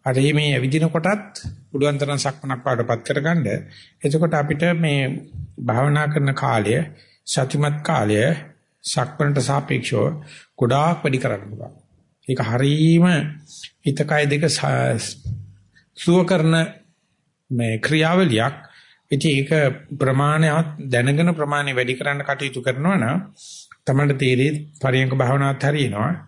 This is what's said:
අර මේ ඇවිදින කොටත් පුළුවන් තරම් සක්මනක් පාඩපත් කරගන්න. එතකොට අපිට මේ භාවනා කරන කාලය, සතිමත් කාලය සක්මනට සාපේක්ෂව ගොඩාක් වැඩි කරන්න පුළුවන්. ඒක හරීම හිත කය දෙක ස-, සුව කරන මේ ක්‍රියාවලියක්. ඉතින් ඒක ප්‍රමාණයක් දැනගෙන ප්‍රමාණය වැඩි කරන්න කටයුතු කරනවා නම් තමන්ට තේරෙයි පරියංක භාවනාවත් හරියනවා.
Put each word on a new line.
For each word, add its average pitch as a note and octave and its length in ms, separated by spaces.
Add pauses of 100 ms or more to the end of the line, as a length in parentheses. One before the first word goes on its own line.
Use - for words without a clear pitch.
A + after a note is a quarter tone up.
අර C3 160 (140)
මේ D3 200
ඇවිදින C3+ 360
කොටත් F3+ 480 (320)
පුළුවන් C#3 320
තරම් C#3 200
සක්මනක් C3 440
පාඩපත් A#2 400
කරගන්න. D3 440 (500)
එතකොට D#3 380
අපිට D3 280 (100)
මේ D#3 280 (560)
භාවනා C#3 520
කරන C#3+ 240
කාලය, A#2 420 (520)
සතිමත් D3 540
කාලය G#2+ 400 (640)
සක්මනට C#3+ 560
සාපේක්ෂව C3 600 (520)
ගොඩාක් D3 460
වැඩි C3 200
කරන්න G#2+ 260
පුළුවන්. G#2 300 (540)
ඒක C3 120
හරීම D3 680 (720)
හිත C#3 220
කය D3+ 240
දෙක D3 220
ස-, B2+ 720 (800)
සුව F3 260
කරන E3 300 (960)
මේ A#2 280
ක්‍රියාවලියක්. D#3 760 (560)
ඉතින් D3 220
ඒක C#3 180 (440)
ප්‍රමාණයක් D3 720 (180)
දැනගෙන C#3 500
ප්‍රමාණය C#3+ 380
වැඩි B2+ 260
කරන්න C#3+ 240
කටයුතු C3+ 400
කරනවා C3+ 340
නම් C3+ 220 (640)
තමන්ට C#3 360
තේරෙයි C3 340 (220)
පරියංක C3 400
භාවනාවත් C#3 480
හරියනවා. C3+ 500 (160)